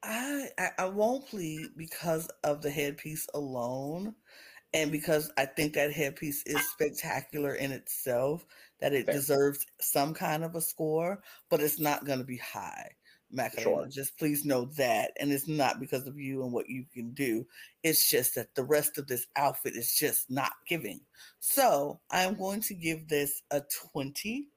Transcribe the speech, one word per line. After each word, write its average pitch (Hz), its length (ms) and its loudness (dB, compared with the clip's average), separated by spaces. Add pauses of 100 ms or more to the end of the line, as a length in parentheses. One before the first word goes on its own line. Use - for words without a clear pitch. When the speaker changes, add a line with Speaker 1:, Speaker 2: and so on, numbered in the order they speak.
Speaker 1:
I, 254 460 -4 (100)
I, 180 100 0 (100)
I 185 80 2
won't 214 400 2
plead 160 500 -6
because 160 540 -2 (140)
of 151 180 2
the 143 80 0
headpiece 147 640 -4
alone, 139 800 -4 (580)
and 156 180 4
because 151 460 2
I 135 80 4
think 151 300 0
that 147 180 2
headpiece 143 540 -2
is 147 240 0
spectacular 147 880 -2
in 139 140 -2
itself, 135 760 -2 (320)
that 139 160 2
it 127 120 4
Speaker 2:
Fair. - 80 2
Speaker 1:
deserves 143 520 2 (140)
some 151 340 2
kind 165 280 0
of 165 120 -6
a 170 60 -4
score, 165 600 0 (280)
but 160 100 4
it's 147 180 2
not 147 280 2
gonna 131 180 0
be 127 140 -6
high, - 500 -8 (420)
Macarena. 117 320 -4
Speaker 2:
Sure. 101 260 2
Speaker 1:
Just 135 280 -6
please 147 300 0
know 127 180 4 (120)
that, 120 440 2
and 143 100 2
it's 139 180 0
not 147 320 2
because 135 260 -2
of 139 120 -10
you 135 260 -4
and 127 80 -4
what - 180 -2
you 127 240 -6
can 117 180 -8
do. 127 340 0 (360)
It's 156 260 4
just 127 280 2
that - 180 -6
the 131 100 0
rest 147 320 4
of 139 100 -6
this 123 200 -2 (100)
outfit 139 400 0
is 120 180 -2
just - 360 2
not 131 220 0 (140)
giving. 120 360 -4 (380)
So, 170 600 4 (100)
I'm 185 260 2
going 196 260 -2
to - 120 -4
give 160 320 -2
this 143 440 0
a 143 100 2 (320)
twenty 208 540 -4 (100)